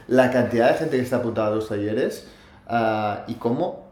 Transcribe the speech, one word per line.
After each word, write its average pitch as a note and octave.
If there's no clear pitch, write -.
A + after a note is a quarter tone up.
la B2
cantidad A#2+
de D3+
gente D#3
que B2
está B2
apuntada A2
a G#2+
los G#2+
talleres, G#2+
ah, A2
y A2+
cómo D3